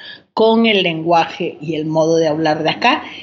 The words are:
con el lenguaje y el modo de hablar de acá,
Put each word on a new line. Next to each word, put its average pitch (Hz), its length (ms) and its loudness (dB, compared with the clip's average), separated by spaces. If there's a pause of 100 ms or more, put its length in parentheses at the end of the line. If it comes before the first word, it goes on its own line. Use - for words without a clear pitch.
(340)
con 226 320 4
el 208 160 2
lenguaje 165 800 -2
y 156 160 -6
el 151 100 -4
modo 160 300 2
de 165 120 2
hablar 156 340 0
de 156 80 0
acá, 247 320 0 (200)